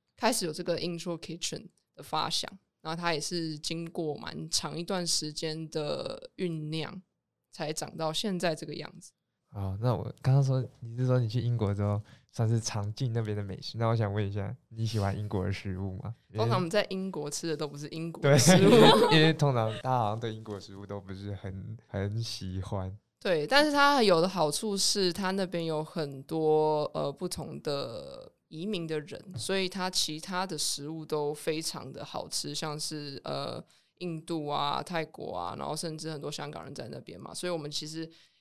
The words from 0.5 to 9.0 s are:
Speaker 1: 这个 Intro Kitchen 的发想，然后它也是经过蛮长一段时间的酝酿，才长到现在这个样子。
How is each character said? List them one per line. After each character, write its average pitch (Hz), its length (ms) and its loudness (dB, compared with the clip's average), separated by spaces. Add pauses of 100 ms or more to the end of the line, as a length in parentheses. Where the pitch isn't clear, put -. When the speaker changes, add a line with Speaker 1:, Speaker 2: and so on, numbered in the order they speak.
Speaker 1:
这 170 120 -10
个 170 120 0
Intro 170 440 -4
Kitchen - 480 -8 (260)
的 156 80 -18
发 160 280 -2
想， - 200 -2 (300)
然 160 100 -10
后 165 80 -6
它 175 140 0
也 - 80 0
是 160 380 -4
经 165 320 -6
过 160 260 -4
蛮 160 320 -10
长 156 300 -2
一 170 40 -6
段 175 240 -4
时 151 240 -2
间 160 380 -8
的 147 680 -6
酝 160 320 -4
酿， 160 320 -6 (500)
才 156 180 -6
长 - 280 -8
到 160 120 -2
现 185 280 -2
在 165 160 0
这 151 100 -8
个 147 120 -10
样 - 220 -10
子。 - 140 -20 (380)